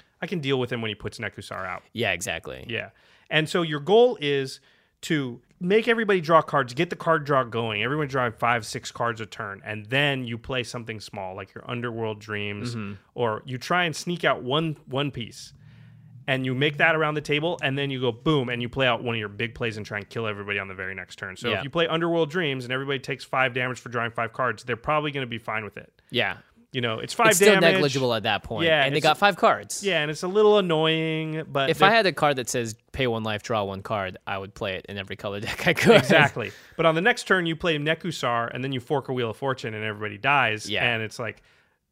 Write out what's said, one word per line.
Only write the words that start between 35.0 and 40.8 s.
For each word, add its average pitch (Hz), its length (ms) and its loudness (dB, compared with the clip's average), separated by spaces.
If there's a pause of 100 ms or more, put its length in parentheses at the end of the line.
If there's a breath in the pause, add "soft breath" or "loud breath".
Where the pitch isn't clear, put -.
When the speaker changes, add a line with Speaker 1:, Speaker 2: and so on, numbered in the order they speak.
Speaker 2:
color 104 240 -6
<laughs> - 0 -
deck - 280 -4
I 165 60 4
could. 214 240 6
Speaker 1:
Exactly. 139 540 4 (260 loud breath)
But 165 80 0
on 160 80 6
the 165 80 0
next 233 220 2
turn, 180 240 2
you 165 80 -2
play 160 240 -2
Nekusar, 147 760 -2
and 127 100 -6
then 135 80 -4
you 131 80 -4
fork 131 300 -4
a 135 40 -4
Wheel 120 180 -2
of - 60 -10
Fortune, 127 360 -4
and 107 100 -6
everybody 104 360 -6
dies. 117 500 0
Speaker 2:
Yeah. 101 140 0